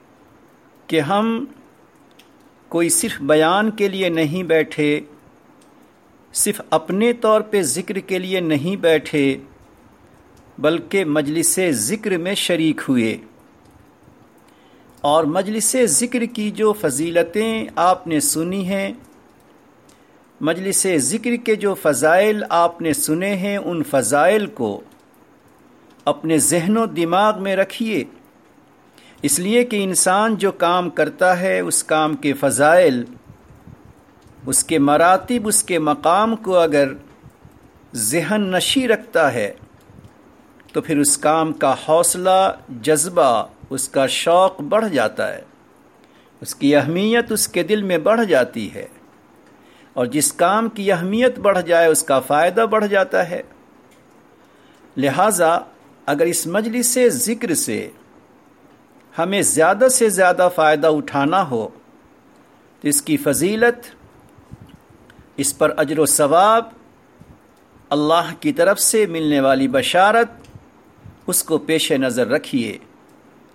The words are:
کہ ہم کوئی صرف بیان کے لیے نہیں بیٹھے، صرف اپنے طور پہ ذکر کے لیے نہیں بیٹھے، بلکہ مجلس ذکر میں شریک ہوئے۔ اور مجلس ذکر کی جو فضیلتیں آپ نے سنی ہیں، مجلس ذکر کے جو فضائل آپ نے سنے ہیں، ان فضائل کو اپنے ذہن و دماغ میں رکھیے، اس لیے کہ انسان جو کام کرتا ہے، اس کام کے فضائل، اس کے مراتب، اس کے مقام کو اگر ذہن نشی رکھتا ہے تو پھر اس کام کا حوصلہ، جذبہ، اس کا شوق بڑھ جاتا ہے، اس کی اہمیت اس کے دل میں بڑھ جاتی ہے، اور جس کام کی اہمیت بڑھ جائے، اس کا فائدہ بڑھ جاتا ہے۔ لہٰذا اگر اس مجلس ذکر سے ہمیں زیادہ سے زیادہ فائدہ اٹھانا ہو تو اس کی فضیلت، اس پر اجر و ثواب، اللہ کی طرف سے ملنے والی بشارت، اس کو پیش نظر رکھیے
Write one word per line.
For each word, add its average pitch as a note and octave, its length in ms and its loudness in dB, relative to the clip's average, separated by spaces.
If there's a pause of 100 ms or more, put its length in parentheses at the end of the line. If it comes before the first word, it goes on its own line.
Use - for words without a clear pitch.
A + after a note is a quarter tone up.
(880)
کہ D#3+ 140 0
ہم A3 440 -2 (1200)
کوئی E3+ 200 0
صرف - 320 -4
بیان D#3 500 2
کے G#3 160 -2
لیے F#3 220 -2
نہیں D#3+ 340 -2
بیٹھے، D#3 560 0 (1300)
صرف - 360 -4
اپنے F#3+ 440 0
طور A3 280 2
پہ G#3 200 -2
ذکر E3+ 380 -4
کے F#3 200 -4
لیے F#3 200 -4
نہیں D#3+ 360 -2
بیٹھے، D3+ 600 0 (1200)
بلکہ E3 480 -2
مجلس D3+ 540 -2 (100)
ذکر F3+ 480 -2
میں F3+ 180 -4
شریک D#3+ 540 0
ہوئے۔ A#2+ 280 0 (1800)
اور D3+ 220 2
مجلس G3 520 -2 (100)
ذکر A#3 400 -2
کی G#3+ 260 -6
جو G#3+ 220 0
فضیلتیں E3+ 920 -2 (100)
آپ F3+ 320 2
نے D#3 120 0
سنی F3+ 480 -2
ہیں، G3 260 -4 (1500)
مجلس F3+ 540 -2
ذکر G#3+ 400 -2
کے A3+ 200 -2
جو G3 180 -2
فضائل F3 760 2
آپ E3+ 320 0
نے D#3+ 120 0
سنے F3+ 420 -2
ہیں، G3+ 220 -4
ان E3+ 260 -4
فضائل D3 640 2
کو A2 360 -6 (1200)
اپنے D#3+ 320 0
ذہن F3 400 0
و A3+ 80 0
دماغ F#3 580 0
میں G3 120 -2
رکھیے، F#3+ 480 -2 (1160)
اس D3 180 -2
لیے A3 260 2
کہ G#3+ 180 -2
انسان G3 520 0
جو F#3 160 -2
کام F3 380 0
کرتا F3+ 500 0
ہے، F#3 200 -2
اس F3 240 -2
کام D#3 320 0
کے C#3+ 180 -2
فضائل، C#3 720 4 (1400)
اس C3 180 -2
کے D#3+ 160 0
مراتب، F3+ 680 2
اس G3+ 160 0
کے F3 160 -2
مقام D#3+ 560 0
کو F#3 220 -2
اگر C#3+ 360 2 (1000)
ذہن D3+ 480 -2 (100)
نشی G#3 360 0
رکھتا F3+ 460 0
ہے G#2 180 -4 (1200)
تو D3+ 80 -4
پھر D3+ 160 -2
اس C#3+ 200 0
کام D#3+ 360 0
کا C3+ 200 0 (140)
حوصلہ، F3+ 520 2 (420)
جذبہ، D3+ 640 2 (240)
اس - 200 -6
کا C#3 180 0
شوق F#3 540 2
بڑھ G#3 280 0
جاتا G#2+ 440 -2
ہے، F2+ 80 -14 (1000)
اس - 140 -12
کی C#3+ 200 2
اہمیت G3+ 560 0
اس G#3+ 160 -2
کے F3 160 -2
دل G#3+ 180 -2
میں F#3 160 -2
بڑھ A3+ 280 2
جاتی B2 480 0
ہے، G2+ 120 -14 (1080)
اور B2 120 -2
جس C#3 280 -2
کام G#3 360 2
کی G3 220 -2
اہمیت G#3 480 0
بڑھ F#3+ 220 2
جائے، E3+ 260 4
اس D#3 160 2
کا C3+ 160 2
فائدہ F3+ 500 0
بڑھ G#3+ 180 0
جاتا F#3 420 0
ہے۔ F3+ 120 -8 (1600)
لہٰذا E3+ 600 2 (520)
اگر D3 160 0
اس E3 220 -2
مجلس A3+ 500 -2 (100)
ذکر G3+ 460 -2
سے G#2 360 -4 (1300)
ہمیں F#3 240 0
زیادہ G3+ 460 4
سے A#3+ 220 2
زیادہ F3+ 460 4
فائدہ D#3 320 4
اٹھانا D3+ 600 0
ہو A2 180 -4 (1120)
تو C#3+ 60 -4
اس C#3+ 140 0
کی D3+ 160 -2
فضیلت، F#3+ 720 0 (1500)
اس C#3 200 -4
پر D3+ 200 2
اجر D#3 220 0
و D3+ 60 4
ثواب، F3+ 580 4 (1300)
اللہ D#3 500 0
کی D3 140 -2
طرف F3+ 260 2
سے G#3+ 260 0
ملنے D#3+ 340 0
والی C3+ 280 2
بشارت، G3 640 2 (960)
اس - 160 -2
کو D#3+ 140 0
پیش D#3+ 340 -2
نظر B2+ 360 0
رکھیے A#2+ 500 -4 (760)